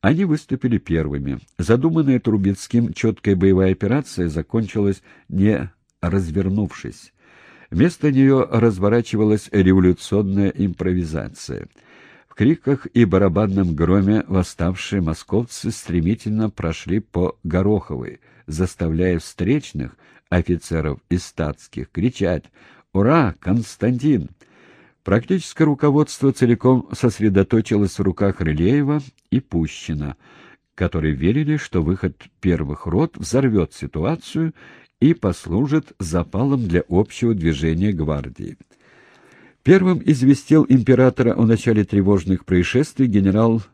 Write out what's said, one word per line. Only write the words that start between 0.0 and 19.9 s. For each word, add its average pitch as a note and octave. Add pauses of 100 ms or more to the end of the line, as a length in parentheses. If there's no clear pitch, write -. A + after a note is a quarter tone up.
Они D#3+
выступили D3
первыми. C#2+ (180)
Задуманная C3+
Трубецким G#2
чёткая G#2
боевая F#2+
операция G2+
закончилась, G2 (260)
не F#2+ (300)
развернувшись. F#2 (580)
Вместо D3+
неё C3+
разворачивалась G#2+
революционная F#2+
импровизация. D#2+ (580)
В -
криках C3+
и A#2+
барабанном F#2+
громе F#2+
восставшие F#2
московцы G2
стремительно G#2+
прошли F2+
по -
Гороховой, E2+ (260)
заставляя E2+
встречных, F2 (340)